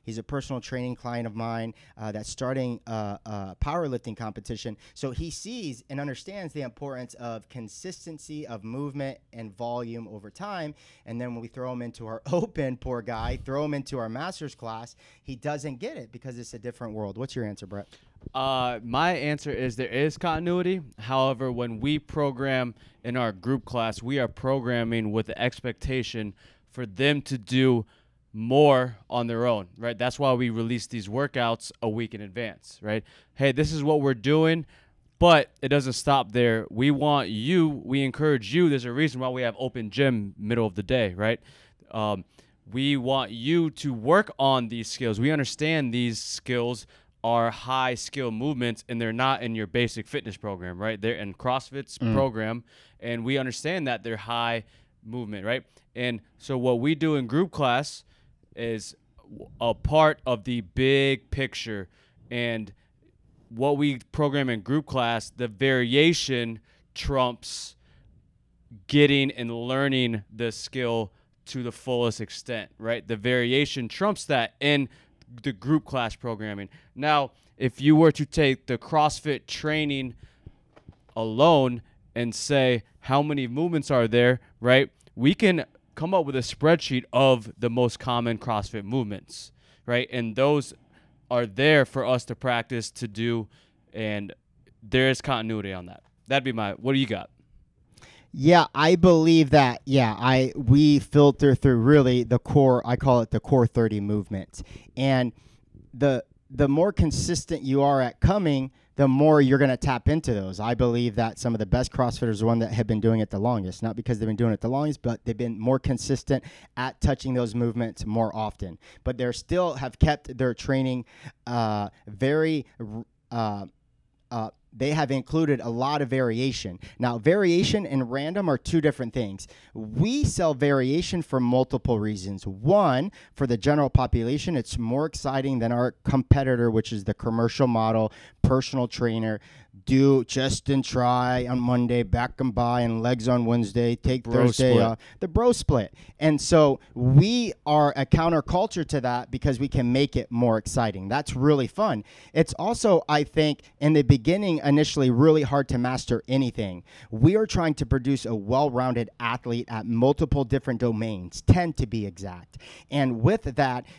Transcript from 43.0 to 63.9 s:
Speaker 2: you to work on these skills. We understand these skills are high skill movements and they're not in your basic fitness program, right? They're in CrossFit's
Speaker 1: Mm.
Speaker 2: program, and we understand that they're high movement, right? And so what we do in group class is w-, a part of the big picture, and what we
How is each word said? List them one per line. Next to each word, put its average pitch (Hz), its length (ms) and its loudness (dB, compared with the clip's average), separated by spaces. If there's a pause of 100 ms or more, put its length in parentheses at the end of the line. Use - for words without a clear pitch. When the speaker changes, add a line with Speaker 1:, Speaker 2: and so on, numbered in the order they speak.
Speaker 2:
you 151 400 0
to 139 240 -6
work 151 440 2
on 131 300 2
these 117 200 -8
skills. 113 300 -2
We 131 120 2
understand 151 640 -2
these 120 280 -2
skills 123 640 -6 (380)
are 117 260 2
high 127 460 -2
skill 127 340 -6
movements 120 580 -4
and 120 120 -6
they're 113 120 -2
not 127 300 -2
in 113 140 -6
your 107 100 -4
basic 113 400 -2
fitness 117 300 -8
program, 90 420 -10
right? 107 220 -6
They're 113 140 -2
in 98 200 -10
CrossFit's 131 640 -8
Speaker 1:
Mm. 113 160 0
Speaker 2:
program, 117 480 -2 (380)
and 117 240 -6
we 135 140 -2
understand 147 500 -6
that 113 160 -6
they're 113 140 -6
high 117 460 -4 (380)
movement, 107 420 -10
right? 120 200 -4 (320)
And 120 240 -6 (160)
so 135 200 -6
what 123 220 0
we 147 160 0
do 156 220 0
in 127 100 -2
group 156 240 -2
class 139 540 -2 (500)
is 113 400 -8 (340)
w-, - 220 -18 (100)
a 117 140 0
part 156 520 2
of 120 180 -2
the 120 160 -4
big 135 680 0
picture, 113 580 -8 (420)
and 117 420 -6 (760)
what 139 280 0
we 139 220 0 (140)